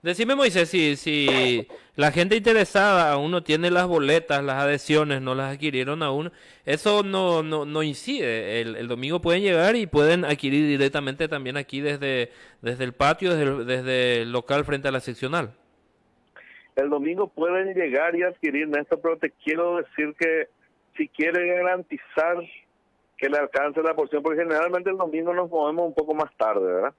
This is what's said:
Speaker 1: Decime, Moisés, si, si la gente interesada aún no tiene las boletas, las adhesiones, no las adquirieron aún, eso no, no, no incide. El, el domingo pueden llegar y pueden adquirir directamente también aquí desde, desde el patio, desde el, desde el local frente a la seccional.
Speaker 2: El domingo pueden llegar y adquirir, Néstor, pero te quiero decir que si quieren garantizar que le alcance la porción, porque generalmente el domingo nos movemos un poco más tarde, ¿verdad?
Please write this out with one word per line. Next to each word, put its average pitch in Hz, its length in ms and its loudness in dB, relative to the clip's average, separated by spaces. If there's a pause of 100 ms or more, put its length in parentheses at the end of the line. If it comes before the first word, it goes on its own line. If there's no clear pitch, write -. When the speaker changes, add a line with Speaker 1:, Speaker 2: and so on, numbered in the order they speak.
Speaker 1:
Decime, 196 320 0
Moisés, 190 360 2
si, 156 260 2
si 135 720 0 (300)
la 147 160 4
gente 185 240 2
interesada 202 760 4
aún 143 200 0
no 175 120 -2
tiene 165 260 2
las 180 160 4
boletas, 156 560 2
las 139 220 -2
adhesiones, 143 580 2
no 131 140 -2
las 135 180 -4
adquirieron 143 500 -4
aún, 151 280 -4 (340)
eso 208 380 2
no, 185 400 0
no, 156 220 -4
no 156 180 -2
incide. 120 760 -4
El, 113 160 -6
el 120 100 -8
domingo 131 320 -4
pueden 170 240 2
llegar 190 320 2
y 220 120 -2
pueden 156 360 4
adquirir 147 420 2
directamente 139 600 0
también 139 300 -6
aquí 139 240 -8
desde, 139 500 -2 (300)
desde 123 240 -4
el 123 80 -6
patio, 165 420 2
desde 151 80 2
el, 135 240 -2
desde 127 540 0
el 117 100 -4
local 139 320 0
frente 139 240 -2
a 135 40 0
la 131 100 -2
seccional. 131 500 -4 (1300)
Speaker 2:
El 139 120 0
domingo 160 380 -2
pueden 185 480 -2
llegar 165 400 0
y 175 80 0
adquirir, 156 460 -2
Néstor, 147 320 -2
pero 165 160 -2
te 160 140 -4 (120)
quiero 170 340 -2
decir 151 400 -6
que 160 300 -2 (480)
si - 120 -4
quieren 175 400 -2 (100)
garantizar 180 800 -2 (760)
que 139 140 -2
le 147 80 0
alcance 143 460 0
la 160 120 2
porción, 147 280 -2
porque 160 180 0
generalmente 175 480 0
el 190 80 -2
domingo 165 360 -2
nos 175 160 -2
movemos 160 360 0
un 160 80 -4
poco 156 220 -2
más 156 200 -4
tarde, 104 300 0
¿verdad? 92 340 0